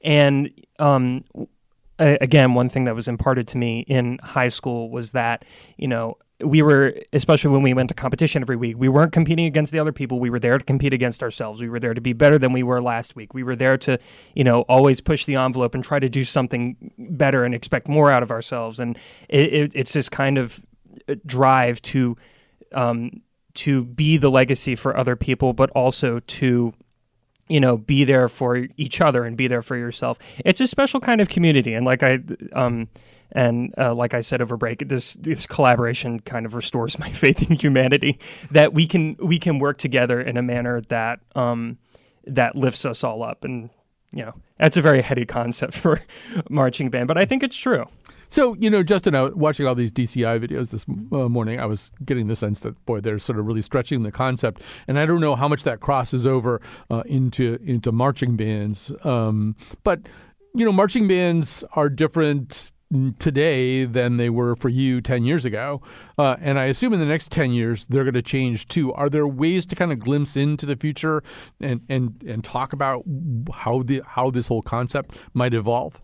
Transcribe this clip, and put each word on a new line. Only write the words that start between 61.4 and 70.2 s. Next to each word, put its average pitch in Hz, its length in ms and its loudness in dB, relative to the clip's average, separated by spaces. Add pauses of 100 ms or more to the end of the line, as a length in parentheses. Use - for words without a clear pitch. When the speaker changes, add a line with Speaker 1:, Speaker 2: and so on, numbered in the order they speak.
Speaker 2:
are 147 140 2
different 147 840 -2 (200)
n-, 131 280 0
today 131 640 2
than 123 320 0
they 120 140 0
were 120 260 0
for - 120 -2
you 127 320 0
ten 120 240 -2
years 139 200 0
ago. 127 380 -6 (360)
Uh, 135 220 4
and 139 180 0
I 131 60 0
assume 175 280 0
in 190 60 2
the 156 80 2
next 156 240 -2
ten 135 220 0
years, 117 340 -2
they're 131 180 0
gonna 123 180 0
change 123 440 -4
too. 135 280 -2
Are 143 160 -2
there 147 180 0
ways 165 380 0
to 180 100 -10
kind 175 160 0
of 120 80 -4
glimpse 143 360 -2